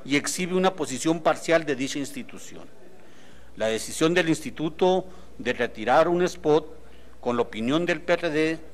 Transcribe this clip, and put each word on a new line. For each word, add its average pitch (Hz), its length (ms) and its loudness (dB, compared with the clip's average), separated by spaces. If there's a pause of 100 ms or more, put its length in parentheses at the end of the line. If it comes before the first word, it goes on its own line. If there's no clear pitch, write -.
y 135 100 0
exhibe 170 400 0
una 185 200 4
posición 156 460 0
parcial 160 440 2
de 147 100 0
dicha 135 240 -4
institución. - 720 -10 (880)
La 107 100 0
decisión 117 480 2
del 175 140 4
Instituto 165 800 2 (320)
de 120 160 0
retirar 120 520 4
un 175 160 2
spot 160 500 2 (480)
con 123 140 0
la 120 80 4
opinión 123 420 0
del 170 160 0
P 175 120 0
R 170 180 2
D 156 280 2 (160)